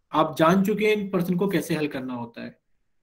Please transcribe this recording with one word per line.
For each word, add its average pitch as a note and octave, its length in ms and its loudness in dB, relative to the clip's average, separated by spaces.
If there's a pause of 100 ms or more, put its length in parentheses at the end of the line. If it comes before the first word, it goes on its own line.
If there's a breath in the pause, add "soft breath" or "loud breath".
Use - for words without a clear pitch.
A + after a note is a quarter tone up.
(120)
आप D#3 260 0
जान F3+ 260 6
चुके G#3+ 220 0
हैं G#3+ 100 2
इन G3+ 140 -4
person F3 260 0
को F#3+ 120 0
कैसे E3 260 -2
हल D3+ 140 -2
करना B2+ 260 -8
होता A#2+ 280 -12
है, - 160 -16 (440)